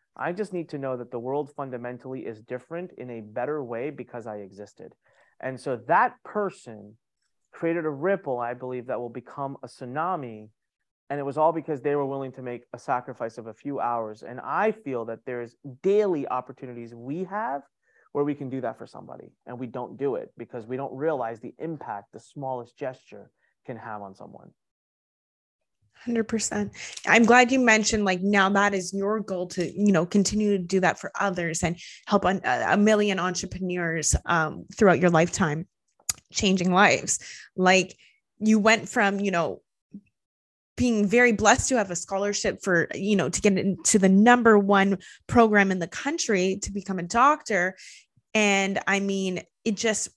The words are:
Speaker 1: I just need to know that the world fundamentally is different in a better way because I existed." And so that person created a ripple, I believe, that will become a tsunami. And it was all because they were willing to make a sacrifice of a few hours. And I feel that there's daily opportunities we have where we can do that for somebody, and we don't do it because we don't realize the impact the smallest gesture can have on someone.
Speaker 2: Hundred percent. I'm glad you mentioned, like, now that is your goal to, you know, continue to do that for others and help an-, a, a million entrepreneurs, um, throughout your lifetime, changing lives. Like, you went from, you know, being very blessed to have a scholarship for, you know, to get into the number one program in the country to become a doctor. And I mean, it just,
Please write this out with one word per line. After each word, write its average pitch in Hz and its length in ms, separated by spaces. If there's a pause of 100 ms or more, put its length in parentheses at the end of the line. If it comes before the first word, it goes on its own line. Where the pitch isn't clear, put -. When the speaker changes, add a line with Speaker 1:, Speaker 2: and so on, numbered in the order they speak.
(180)
Speaker 1:
I 160 160
just 190 180
need 170 180
to 147 100
know 131 180
that 120 140
the 120 80
world 139 340
fundamentally 127 720
is 110 160
different 160 520
in 123 180
a 113 100
better 123 420
way 123 280
because 123 360
I 107 100
existed." 101 560 (460)
And 131 180
so 123 200
that 175 460
person 110 760 (540)
created 170 340
a 156 40
ripple, 151 500
I 120 160
believe, 127 320
that 117 120
will 120 100
become 135 540
a 123 40
tsunami. 127 800 (600)
And 143 100
it 143 40
was 139 140
all 160 160
because 156 280
they 143 140
were 143 100
willing 135 280
to - 80
make 123 320
a 120 60
sacrifice 123 580
of 113 100
a 110 60
few 143 260
hours. 113 440
And 120 180
I 180 300
feel 135 340
that 113 200
there's 120 300 (260)
daily 196 460
opportunities 123 640
we 135 320
have 226 360 (500)
where 143 140
we 147 80
can 139 160
do 131 100
that 117 160
for 110 120
somebody, - 440 (140)
and 120 140
we 127 80
don't 123 280
do 127 200
it - 200
because 117 300
we 123 100
don't 135 200
realize 131 440
the - 200
impact 127 520
the - 80
smallest 131 560
gesture 127 540 (380)
can 120 100
have 107 240
on 98 140
someone. - 340 (1400)
Speaker 2:
Hundred 233 340
percent. 208 440 (340)
I'm 226 200
glad 240 260
you 269 80
mentioned, 220 460
like, 185 160
now 196 280
that 202 240
is 185 220
your 202 240
goal 190 300
to, 170 220
you 208 200
know, 175 160
continue 202 500
to 180 60
do 180 160
that 180 180
for - 220
others 175 420
and 170 160 (300)
help 202 180
an-, 190 180
a, 117 300
a 190 40
million 208 420
entrepreneurs, 180 960 (100)
um, 160 400 (100)
throughout 180 240
your 175 120
lifetime, 165 560 (640)
changing 185 400
lives. 190 480 (360)
Like, 185 400 (440)
you 220 180
went 214 320
from, 202 300
you 202 100
know, 165 320 (1160)
being 226 280
very 240 280
blessed 214 340
to 262 80
have 202 160
a 170 60
scholarship 202 640
for, 175 320
you 196 220
know, 147 100
to - 140
get 196 160
into 190 420
the 190 80
number 220 500
one 196 400 (300)
program 208 440
in 185 80
the 170 100
country 196 720
to 202 100
become 190 280
a 175 40
doctor. 226 720 (580)
And 196 540
I 196 140
mean, 190 400 (240)
it 220 100
just, 220 420